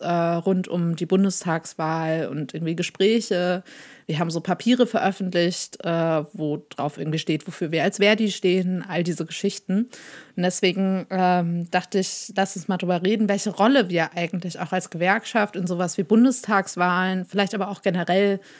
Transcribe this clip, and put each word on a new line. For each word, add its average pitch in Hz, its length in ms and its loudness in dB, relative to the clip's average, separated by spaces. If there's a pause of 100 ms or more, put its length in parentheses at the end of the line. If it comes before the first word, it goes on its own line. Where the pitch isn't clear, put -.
äh, - 80 -6
rund 170 580 0
um 170 280 0
die 170 100 -4
Bundestagswahl 165 1200 0
und 147 240 -6
irgendwie 165 240 -4
Gespräche. 180 880 0 (420)
Wir 151 120 -2
haben 165 120 0
so 165 120 -4
Papiere 240 440 2
veröffentlicht, 185 960 -2
äh, 165 420 0 (100)
wo 151 340 -4
drauf - 300 -6
irgendwie 156 200 -2
steht, 156 280 -2
wofür 165 260 -6
wir 156 100 2
als 196 140 0
Verdi 214 340 2
stehen, 185 560 0
all 175 160 -2
diese 165 220 -2
Geschichten. 202 640 -2 (480)
Und 180 60 -2
deswegen, 190 640 0
ähm, 180 640 0
dachte 185 300 -2
ich, - 360 -6
lass 196 180 0
uns 175 140 -12
mal 185 80 0
drüber 175 260 -2
reden, 208 280 2
welche 202 180 -2
Rolle 214 400 4
wir 170 260 0
eigentlich 170 460 -6
auch 175 120 -6
als 180 180 -2
Gewerkschaft 202 640 0
in 175 100 -2
sowas 175 300 -2
wie 202 60 0
Bundestagswahlen, 185 1200 2
vielleicht 196 300 0
aber 196 140 -2
auch 196 120 -10
generell 190 600 2 (200)